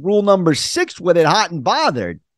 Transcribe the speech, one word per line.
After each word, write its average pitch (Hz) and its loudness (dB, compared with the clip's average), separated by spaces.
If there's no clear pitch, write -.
rule 202 0
number 190 2
six - -4
with 175 2
it 165 4
hot 180 0
and 156 -8
bothered. 139 -2